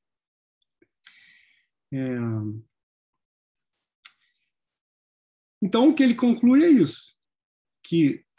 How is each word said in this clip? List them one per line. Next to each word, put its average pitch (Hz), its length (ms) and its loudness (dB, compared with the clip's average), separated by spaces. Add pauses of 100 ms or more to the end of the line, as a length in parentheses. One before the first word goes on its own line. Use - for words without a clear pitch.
(1900)
É... 135 140 -8 (3500)
Então, 226 300 2
o 311 60 0
que 277 80 0
ele 240 100 2
conclui 240 500 2
é 349 60 4
isso, - 480 0 (640)
que 160 420 -2 (160)